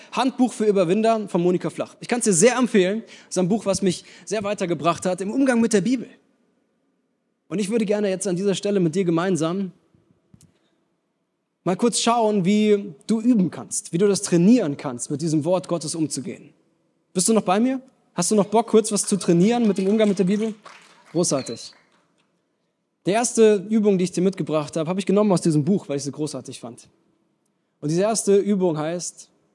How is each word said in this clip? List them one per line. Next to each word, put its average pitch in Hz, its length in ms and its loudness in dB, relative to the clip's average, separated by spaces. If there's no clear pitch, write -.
Handbuch 254 400 0
für 214 140 -4
Überwinder 208 640 2
von 175 140 0
Monika 175 260 0
Flach. - 300 -10
Ich - 80 -16
kann's 240 160 -2
dir 214 100 2
sehr 226 240 4
empfehlen. 220 480 2
Das - 300 -16
ist - 20 -6
ein 185 100 2
Buch, 202 200 -2
was 196 160 -2
mich 185 220 -2
sehr 220 180 -6
weitergebracht 170 640 -2
hat 185 160 -4
im 190 80 -8
Umgang 247 320 2
mit 226 120 0
der 202 80 4
Bibel. 226 260 -2
Und 175 120 -6
ich 190 100 -2
würde 226 160 0
gerne 208 240 0
jetzt 185 160 -4
an 180 100 -2
dieser 190 200 -2
Stelle 202 240 -2
mit 165 160 0
dir 190 100 0
gemeinsam 170 680 -2
mal 185 120 -2
kurz 233 240 0
schauen, 214 440 0
wie 202 520 2
du 226 160 -2
üben 226 300 2
kannst, - 420 -10
wie 170 60 0
du 208 80 4
das 196 160 0
trainieren 180 540 4
kannst, 123 340 -8
mit 143 100 -6
diesem 156 240 0
Wort 180 220 -2
Gottes 156 260 -6
umzugehen. 143 560 -8
Bist 185 160 0
du 226 40 4
noch 202 100 2
bei 185 160 0
mir? 262 220 -2
Hast 175 160 -2
du 214 40 2
noch 196 100 4
Bock, 220 200 0
kurz 220 260 2
was 202 140 -2
zu 202 120 0
trainieren 208 500 2
mit 190 100 0
dem 190 80 -2
Umgang 214 240 2
mit 190 80 0
der 202 60 2
Bibel? 208 320 0
Großartig. 143 600 -2
Die 175 40 2
erste 214 580 4
Übung, 208 300 2
die 185 60 0
ich 180 80 -4
dir - 100 0
mitgebracht 156 520 -2
habe, 160 140 -4
habe 185 100 -4
ich 196 60 -6
genommen 202 260 4
aus 170 100 2
diesem 151 220 2
Buch, 175 240 0
weil 143 100 -4
ich 139 60 -8
sie 143 80 -8
großartig 135 480 -10
fand. 113 300 -20
Und 147 100 -4
diese 170 120 0
erste 202 340 2
Übung 185 440 2
heißt, 165 500 -8